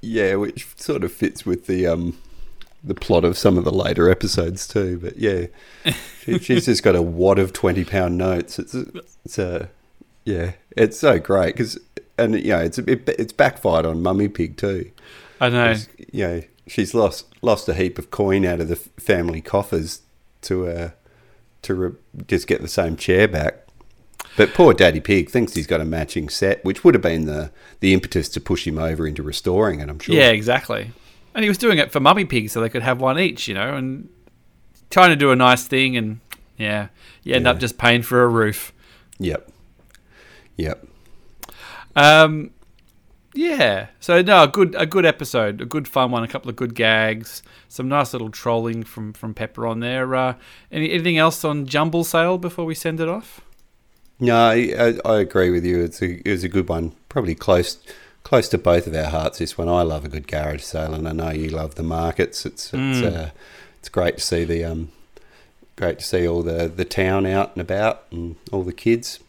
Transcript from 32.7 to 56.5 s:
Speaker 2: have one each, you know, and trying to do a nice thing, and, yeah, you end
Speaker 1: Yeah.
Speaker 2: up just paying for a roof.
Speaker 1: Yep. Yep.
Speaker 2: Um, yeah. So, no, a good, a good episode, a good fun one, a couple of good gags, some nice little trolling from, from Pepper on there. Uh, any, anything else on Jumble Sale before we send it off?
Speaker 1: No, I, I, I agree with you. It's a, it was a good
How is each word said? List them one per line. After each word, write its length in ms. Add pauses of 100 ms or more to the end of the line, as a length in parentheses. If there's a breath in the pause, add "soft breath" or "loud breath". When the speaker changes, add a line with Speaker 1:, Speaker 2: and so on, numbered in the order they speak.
Speaker 2:
have 180
one 160
each, 300
you 80
know, 220
and 320 (840)
trying 200
to 60
do 140
a 60
nice 320
thing, 280
and, 220 (380)
yeah, 320 (340 soft breath)
you 100
end 120
Speaker 1:
Yeah. 80
Speaker 2:
up 80
just 180
paying 240
for 220
a 40
roof. 440 (480 soft breath)
Speaker 1:
Yep. 280 (1080 soft breath)
Yep. 280 (1120 loud breath)
Speaker 2:
Um, 540 (840)
yeah. 540 (120)
So, 220
no, 220
a 40
good, 280
a 100
good 200
episode, 540
a 60
good 220
fun 220
one, 120
a 60
couple 220
of 60
good 180
gags, 680 (260 soft breath)
some 200
nice 240
little 180
trolling 540
from, 280
from 220
Pepper 320
on 140
there. 340
Uh, 200 (360 soft breath)
any, 200
anything 280
else 260
on 220
Jumble 380
Sale 340
before 260
we 100
send 260
it 80
off? 320 (800)
Speaker 1:
No, 160
I, 420
I, 160 (100)
I 160
agree 300
with 140
you. 180
It's 200
a, 240
it 40
was 140
a 40
good 200